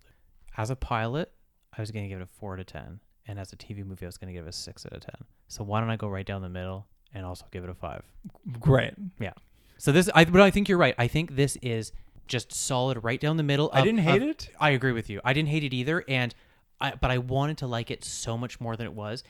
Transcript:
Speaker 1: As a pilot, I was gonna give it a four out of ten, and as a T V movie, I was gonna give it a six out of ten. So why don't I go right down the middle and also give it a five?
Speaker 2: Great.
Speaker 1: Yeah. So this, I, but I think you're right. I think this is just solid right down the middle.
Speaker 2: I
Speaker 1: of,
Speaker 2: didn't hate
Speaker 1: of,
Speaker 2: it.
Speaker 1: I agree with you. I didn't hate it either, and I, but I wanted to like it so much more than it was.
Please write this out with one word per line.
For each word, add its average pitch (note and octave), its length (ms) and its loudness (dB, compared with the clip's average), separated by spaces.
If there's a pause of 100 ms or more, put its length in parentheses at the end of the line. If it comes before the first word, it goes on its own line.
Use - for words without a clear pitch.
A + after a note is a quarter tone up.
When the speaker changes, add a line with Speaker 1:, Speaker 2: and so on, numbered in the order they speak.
(560)
Speaker 1:
As A2 120 -2
a B2+ 80 -2
pilot, A#2 560 -4 (440)
I - 40 -8
was G#2+ 100 -6
gonna G#2 180 -8
give F#2+ 120 -8
it F#2 40 -10
a - 140 -20
four G2 160 -10
out F#2 60 -10
of F#2 60 -10
ten, D#2 340 -14 (260)
and G2+ 120 -10
as G2 140 -12
a - 40 -20
T - 160 -16
V G2+ 120 -10
movie, F#2+ 200 -12
I F2 40 -10
was F2 100 -14
gonna F#2 140 -12
give F2 120 -10
it D#2 40 -12
a F2 40 -12
six - 320 -14
out - 80 -14
of - 80 -14
ten. - 240 -16 (240)
So - 140 -12
why G#2 180 -2
don't A2+ 100 0
I A2+ 60 0
go G#2+ 120 -6
right F#2+ 180 -6
down G2 160 -6
the F#2 60 -8
middle F#2 380 -8 (280)
and G2 100 -10
also F2+ 280 -10
give F#2 120 -10
it F2 60 -10
a F2 40 -10
five? - 280 -10 (560)
Speaker 2:
Great. A#2 360 4 (260)
Speaker 1:
Yeah. F#2+ 140 -6 (440)
So - 140 2
this, F3+ 220 6
I, E3 100 10
but F3 160 8
I G3+ 100 10
think G3+ 180 2
you're F#3 100 4
right. C#3+ 200 6
I A#2+ 80 4
think D3+ 300 -2
this C#3 260 2
is A2+ 300 -4 (340)
just - 260 -4
solid B2+ 500 -2
right A#2 180 -2
down D3+ 160 2
the D#3+ 60 2
middle. C#3+ 300 2
Speaker 2:
I C3+ 80 6
Speaker 1:
of, C3+ 40 6
Speaker 2:
didn't A3 160 4
hate F3+ 220 6
Speaker 1:
of, C#4+ 60 0
Speaker 2:
it. - 220 -8 (100)
Speaker 1:
I D3+ 100 6
agree B2+ 220 2
with A#2 180 -4
you. G2 140 -8
I B2+ 80 2
didn't D3+ 160 2
hate D3+ 160 0
it B2+ 100 -4
either, C#3 320 -2
and B2+ 260 0 (480)
I, - 140 -2
but - 160 0
I B2+ 80 2
wanted C3+ 400 -2
to C#3 80 -6
like A#2 240 -4
it - 140 -8
so - 340 -6
much A#2+ 220 -8
more A#2 160 -4
than A2+ 100 -6
it D#2+ 60 -10
was. G#2 380 -8